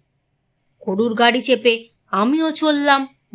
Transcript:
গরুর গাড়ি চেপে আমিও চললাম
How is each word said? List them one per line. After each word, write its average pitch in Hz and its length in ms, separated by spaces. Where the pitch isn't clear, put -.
গরুর 220 280
গাড়ি 240 280
চেপে 233 460
আমিও 285 440
চললাম 285 560